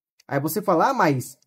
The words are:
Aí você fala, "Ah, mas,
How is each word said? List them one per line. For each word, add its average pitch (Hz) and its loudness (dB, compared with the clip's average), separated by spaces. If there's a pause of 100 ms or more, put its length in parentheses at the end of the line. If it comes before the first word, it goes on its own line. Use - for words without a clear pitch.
(280)
Aí 139 -2
você 156 -4
fala, 196 2
"Ah, - -4
mas, 156 0 (120)